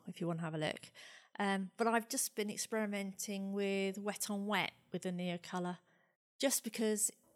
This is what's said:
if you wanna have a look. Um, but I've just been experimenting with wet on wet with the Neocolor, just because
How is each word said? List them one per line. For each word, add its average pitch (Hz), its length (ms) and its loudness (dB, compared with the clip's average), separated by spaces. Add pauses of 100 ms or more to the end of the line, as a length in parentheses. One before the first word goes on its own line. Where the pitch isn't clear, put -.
if - 120 -10
you 170 60 0
wanna 170 160 0
have 160 120 -2
a 156 40 -2
look. - 320 -2 (480)
Um, 196 380 2
but 226 100 2
I've 226 220 4
just - 260 -2
been 214 160 -2
experimenting 196 1000 -2
with 196 460 2
wet 202 300 -2
on 202 180 0
wet 196 260 2 (180)
with 175 120 -2
the 185 100 0
Neocolor, 180 640 -2 (640)
just 269 240 4
because 214 480 2 (240)